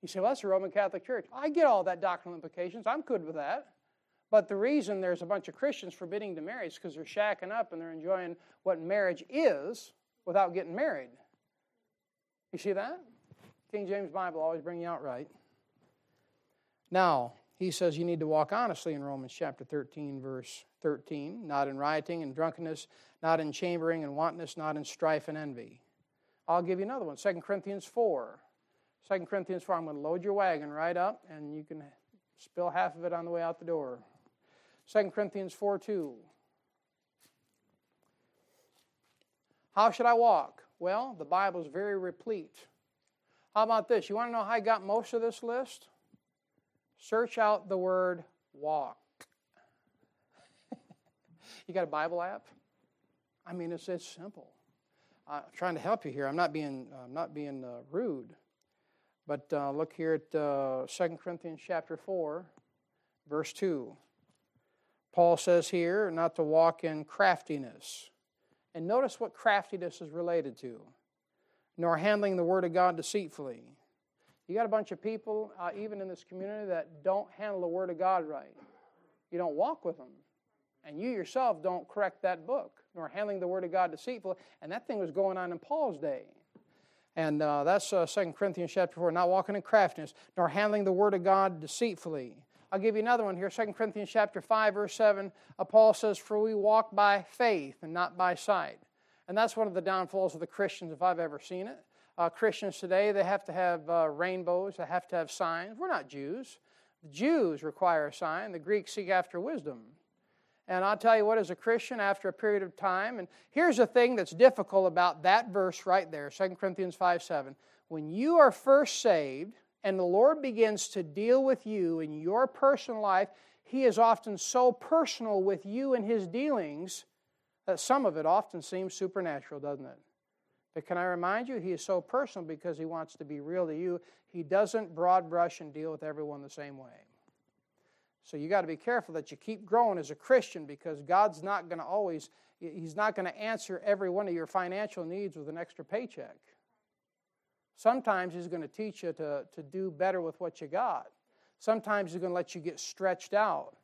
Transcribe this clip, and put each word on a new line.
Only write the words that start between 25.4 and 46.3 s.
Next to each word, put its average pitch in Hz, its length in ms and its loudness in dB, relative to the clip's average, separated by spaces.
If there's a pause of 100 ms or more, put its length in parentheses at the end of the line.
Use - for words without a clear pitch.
I'll 170 140 4
give 180 180 -2
you 196 60 -2
another 240 200 -6
one, 143 120 -8
Second 180 240 -2
Corinthians 196 440 -6
four. 143 560 0 (600)
Second 185 260 -4
Corinthians 185 360 -4
four, 190 120 0
I'm 165 100 -4
gonna 147 140 -8
load 165 240 -2
your 202 100 0
wagon 165 380 0
right 160 260 -2
up, 196 320 -2
and 151 240 -12
you 151 100 -10
can 151 200 -14 (560)
spill 175 320 -4
half 170 240 0
of 165 80 -14
it 175 100 -2
on 170 120 -4
the 170 60 -6
way 170 100 -2
out 165 180 -4
the 170 60 -14
door. 143 380 -4 (840)
Second 202 260 2
Corinthians 190 420 -4
four 101 240 0
two. 151 400 -4 (3500)
"How 220 180 6
should 233 140 0
I 240 80 8
walk?" 233 500 4 (140)
Well, 214 360 -2
the 160 100 -12
Bible's 175 440 0
very 196 300 -4
replete. 185 720 -8 (840)
How 214 100 6
about 220 240 2
this? 214 220 2
You 202 60 -4
wanna 233 160 -2
know 233 120 0
how 202 80 -2
I 233 80 2
got 208 240 2
most 208 300 0
of 233 80 0
this 233 200 -4
list? 240 460 -6 (1120)